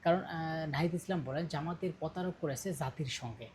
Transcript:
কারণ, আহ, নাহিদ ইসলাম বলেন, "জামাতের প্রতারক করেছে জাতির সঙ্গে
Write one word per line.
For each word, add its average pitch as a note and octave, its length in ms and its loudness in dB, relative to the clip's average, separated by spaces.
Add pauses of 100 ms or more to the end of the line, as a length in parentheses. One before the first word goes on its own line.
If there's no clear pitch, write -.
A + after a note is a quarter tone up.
কারণ, F3+ 220 6
আহ, D#3+ 420 -2
নাহিদ D#3 280 2
ইসলাম F3 300 0
বলেন, C#3 220 0
"জামাতের E3 520 -2
প্রতারক F3+ 420 -2
করেছে D3+ 320 -2
জাতির C#3 340 -2
সঙ্গে A2+ 480 -6